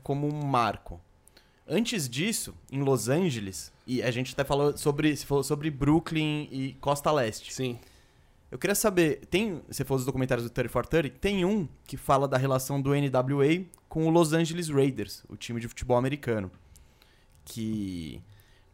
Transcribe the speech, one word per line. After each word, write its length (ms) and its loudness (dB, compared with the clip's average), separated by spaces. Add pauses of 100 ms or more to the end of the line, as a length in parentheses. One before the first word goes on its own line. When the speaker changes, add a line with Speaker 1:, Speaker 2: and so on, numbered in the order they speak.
Speaker 1:
como 280 -2
um 120 -4
marco. 560 0 (680)
Antes 420 0
disso, 460 -4 (160)
em 120 -2
Los 260 2
Angeles, 640 -2 (120)
e 160 -2
a 120 0
gente 200 -4
até 120 -2
falou 320 2
sobre, 400 2
se 100 -12
falou 160 2
sobre 280 -2
Brooklyn 800 2
e 280 -6
Costa 300 0
Leste. 420 0
Speaker 2:
Sim. 240 -4 (720)
Speaker 1:
Eu 100 -12
queria 180 0
saber, 520 2
tem, 400 0
você 160 -6
falou 140 0
dos 80 -2
documentários 420 0
do 20 -8
thirty 180 -4
for 180 -2
thirty, 240 2
tem 340 0
um 240 0 (160)
que 120 -12
fala 320 2
da 100 2
relação 420 0
do 140 2
N 160 2
W 320 2
A 220 4 (240)
com 180 0
o 40 4
Los 220 6
Angeles 360 0
Raiders, 600 0
o 80 -14
time 240 -8
de 60 -8
futebol 300 -2
americano. 540 -2 (960)
Que 800 -8 (520)